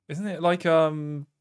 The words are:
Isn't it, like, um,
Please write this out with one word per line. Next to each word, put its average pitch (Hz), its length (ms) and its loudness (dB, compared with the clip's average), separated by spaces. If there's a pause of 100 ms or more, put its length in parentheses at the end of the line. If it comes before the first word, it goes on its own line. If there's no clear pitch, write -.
Isn't 180 180 -8
it, 175 140 -8
like, 175 240 0
um, 156 600 2 (160)